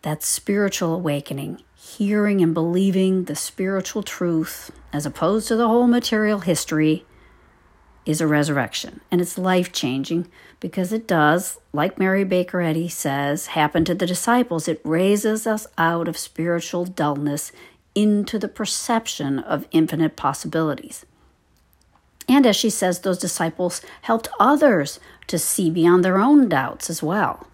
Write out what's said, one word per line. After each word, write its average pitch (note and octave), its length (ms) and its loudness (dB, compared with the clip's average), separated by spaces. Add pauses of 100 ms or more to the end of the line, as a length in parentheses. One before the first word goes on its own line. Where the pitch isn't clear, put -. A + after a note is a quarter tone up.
That D3+ 200 -6
spiritual G3 720 -2
awakening, D3+ 680 -6 (140)
hearing G#3 640 0
and E3 140 4
believing F#3 720 2
the F#3+ 100 -8
spiritual F#3+ 720 -4
truth - 680 -4 (220)
as D3 120 -4
opposed F3+ 440 -2
to A3+ 80 0
the A#3 100 2
whole A#3+ 220 4
material A3 500 2
history, D#3 680 0 (1000)
is D3+ 160 -2
a D#3+ 60 0
resurrection. D3 720 -2 (100)
And F3+ 100 2
it's F3 180 -4
life-changing F3 920 -2 (300)
because F#3 340 -4
it A3 140 -4
does, E3 520 2 (140)
like - 280 -2
Mary F#3+ 240 2
Baker F3+ 360 -2
Eddy E3 280 -2
says, C#3+ 600 -4
happen D#3 360 2
to F3 100 0
the F#3 120 -2
disciples. F#3 600 0
It D#3+ 180 -4
raises G3+ 600 0
us A3 220 -4 (100)
out E3+ 300 0
of E3+ 100 -8
spiritual E3+ 680 -4
dullness D3 680 -4 (420)
into G#3 460 2
the G3+ 80 -6
perception G3+ 920 -4
of C#3+ 320 -4
infinite D#3+ 460 2
possibilities. D3+ 920 -4 (1200)
And C4+ 160 6
as G#3 120 4
she A3+ 140 0
says, F3+ 300 0
those F3+ 180 -2
disciples F3 640 -4 (200)
helped A3+ 260 -2 (120)
others A#3 580 4 (300)
to F3 100 -2
see F3 320 0
beyond F3 340 6
their F#3 140 2
own C4 300 6
doubts C#3 420 -2
as E3 140 -6
well. F3 500 -2